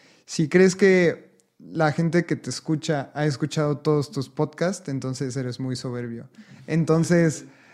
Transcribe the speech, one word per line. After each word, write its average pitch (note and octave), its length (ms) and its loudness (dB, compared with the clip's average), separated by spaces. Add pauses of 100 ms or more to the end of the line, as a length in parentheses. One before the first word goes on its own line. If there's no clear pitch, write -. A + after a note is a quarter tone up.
(260)
"Si D#3 240 -2
crees F#3 260 6
que F#3 580 4 (240)
la D3 360 -2
gente E3+ 320 0
que D#3 100 -2
te B2+ 160 -8
escucha D3+ 640 -4
ha D3 100 -2
escuchado D3 520 -2
todos D3 340 0
tus C3 180 -8
podcasts, D#3 600 -4
entonces C3 480 -6
eres B2 220 -6
muy B2+ 160 -6
soberbio". B2 520 -10 (400)
Entonces, D#3+ 760 2 (280)